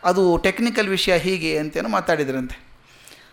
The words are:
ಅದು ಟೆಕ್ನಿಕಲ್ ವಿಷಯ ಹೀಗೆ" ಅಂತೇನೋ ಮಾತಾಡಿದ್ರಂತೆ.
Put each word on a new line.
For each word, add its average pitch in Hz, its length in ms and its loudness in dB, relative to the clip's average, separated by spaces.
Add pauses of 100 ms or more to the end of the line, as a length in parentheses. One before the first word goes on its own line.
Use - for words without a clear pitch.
ಅದು 180 320 4
ಟೆಕ್ನಿಕಲ್ 214 520 0
ವಿಷಯ 185 300 2
ಹೀಗೆ" 160 400 -2
ಅಂತೇನೋ 156 300 -6
ಮಾತಾಡಿದ್ರಂತೆ. 135 840 -2 (600)